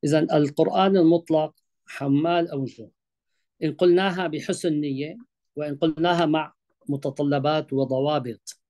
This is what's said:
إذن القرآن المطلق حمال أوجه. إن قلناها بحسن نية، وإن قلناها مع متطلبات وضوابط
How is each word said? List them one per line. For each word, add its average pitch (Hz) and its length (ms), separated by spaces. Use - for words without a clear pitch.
إذن 151 280
القرآن 160 640
المطلق 160 560
حمال 160 640
أوجه. 135 440
إن 151 100
قلناها 180 540
بحسن 156 460
نية، 147 440
وإن 147 200
قلناها 165 500
مع 151 280
متطلبات 143 840
وضوابط 135 880